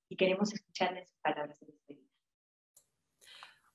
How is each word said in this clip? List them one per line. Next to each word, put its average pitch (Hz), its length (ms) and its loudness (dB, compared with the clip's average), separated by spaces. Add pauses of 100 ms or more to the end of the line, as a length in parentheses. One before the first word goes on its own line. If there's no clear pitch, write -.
(100)
y - 60 -12
queremos 190 360 4
escucharle 180 540 -2
sus - 140 -20
palabras 147 400 -2
de - 80 -20
despedida. - 420 -20 (1600)